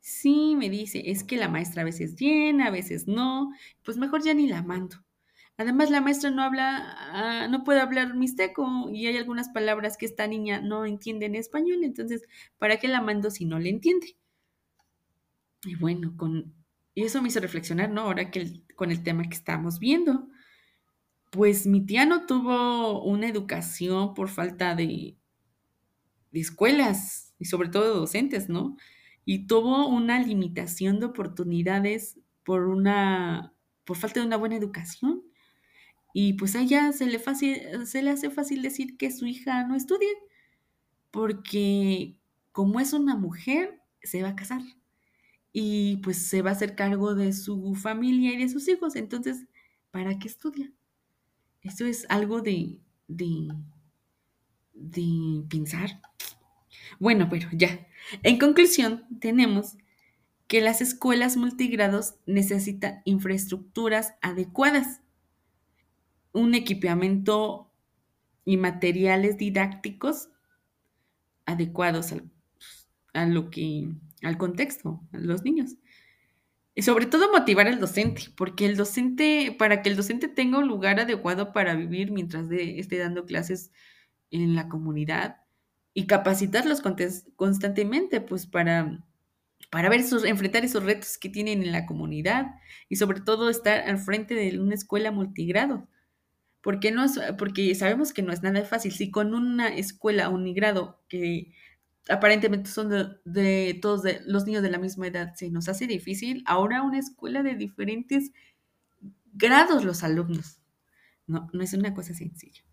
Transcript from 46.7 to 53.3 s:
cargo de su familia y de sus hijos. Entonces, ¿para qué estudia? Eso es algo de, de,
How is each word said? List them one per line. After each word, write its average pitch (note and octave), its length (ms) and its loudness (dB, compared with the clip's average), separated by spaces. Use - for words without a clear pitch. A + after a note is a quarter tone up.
cargo G3+ 400 0
de G3 180 0
su G3 420 -4
familia B3 580 0
y B3 40 -4
de B3+ 120 0
sus C#4 180 -4
hijos. F4 280 0
Entonces, B3 520 -6
¿para F#3+ 280 -4
qué G#3+ 80 -12
estudia? C#4 440 -10
Eso G3 240 -8
es A#3 240 -6
algo G#3 320 0
de, F#3+ 380 -4
de, E3 420 -4